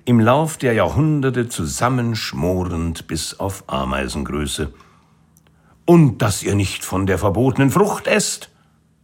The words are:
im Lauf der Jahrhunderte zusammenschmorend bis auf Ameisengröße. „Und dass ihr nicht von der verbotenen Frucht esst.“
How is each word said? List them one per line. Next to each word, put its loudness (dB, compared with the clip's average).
im 6
Lauf 2
der 0
Jahrhunderte 0
zusammenschmorend -2
bis -8
auf -8
Ameisengröße. -4
„Und 6
dass -2
ihr 0
nicht -2
von -2
der 0
verbotenen 2
Frucht 0
esst.“ -2